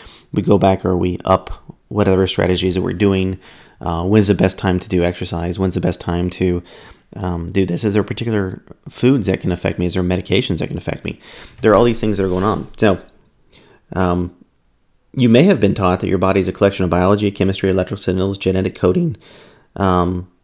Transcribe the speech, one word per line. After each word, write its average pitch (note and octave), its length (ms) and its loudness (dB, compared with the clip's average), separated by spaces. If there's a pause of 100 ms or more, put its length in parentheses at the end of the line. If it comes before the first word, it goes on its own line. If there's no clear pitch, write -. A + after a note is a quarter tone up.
(320)
we G#2 100 -2
go G2+ 160 4
back F#2+ 260 2
or F#2 120 0
we F2+ 280 -2
up F#2+ 260 0 (380)
whatever G2 380 2
strategies F2+ 480 0
that F#2 80 -2
we're F#2 100 -4
doing? F#2+ 460 0 (400)
Uh, E2+ 260 -4
when's G2+ 240 4
the G2+ 60 2
best F2+ 240 0
time F#2 220 0
to - 80 -12
do F2 160 0
exercise? F2 540 -4
When's F#2+ 160 -2
the F#2 80 -2
best F2 180 -2
time F2 300 -2
to, F2+ 320 -2 (520)
um, F2 380 -6
do F#2+ 140 2
this? F2 180 -4
Is G2+ 80 0
there G#2 100 2
particular G#2 600 -4 (260)
foods B2 380 2
that F#2+ 140 0
can F#2 120 -2
affect F2+ 260 -4
me? F2 60 -2
Is F2+ 100 -2
there F#2 80 0
medications F2+ 560 -2
that - 100 -6
can - 100 -8
affect - 260 -8
me? - 160 -10 (400)
There A2 120 4
are - 20 8
all A2+ 100 6
these A#2 160 0
things G#2+ 160 0
that F#2+ 80 0
are F#2+ 40 0
going F#2 160 0
on. - 340 -2
So, G2 220 2 (920)
um, F2+ 420 -2 (760)
you B2 160 2
may A#2+ 140 6
have F3+ 180 4
been G2 140 2
taught F#2 260 0
that F#2+ 80 -4
your F#2 100 0
body F#2+ 220 2
is F2+ 80 0
a F2+ 40 -2
collection G2 320 0
of F2 60 0
biology, G2 400 2
chemistry, F#2+ 380 -2
electrical F#2 340 -2
signals, F#2+ 360 -2
genetic F#2+ 360 -2
coding, F3 420 0 (600)
um, F2+ 540 0 (140)